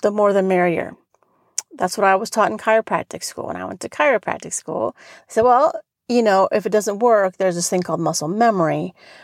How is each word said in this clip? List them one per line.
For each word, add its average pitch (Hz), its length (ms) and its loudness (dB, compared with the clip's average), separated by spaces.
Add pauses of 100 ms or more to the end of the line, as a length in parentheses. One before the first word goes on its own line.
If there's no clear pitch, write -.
the 208 80 2
more 208 220 2
the 196 100 2
merrier. 180 540 0 (800)
That's 185 220 -4
what 196 80 2
I 190 100 4
was 208 140 -4
taught 208 200 0
in 214 80 -8
chiropractic 220 640 -2
school. - 240 -10
When - 100 -8
I 180 80 -10
went 190 160 -12
to 240 80 -10
chiropractic 240 640 -2
school, - 460 -6
I - 340 -20
said, 226 120 2
"Well, 254 360 4 (280)
you 240 140 2
know, 190 280 4
if 208 160 -2
it 190 60 -6
doesn't 208 280 0
work, 208 360 2
there's 185 180 0
this 175 140 -4
thing 185 140 -2
called 165 180 -4
muscle 156 280 -4
memory." 180 640 0 (300)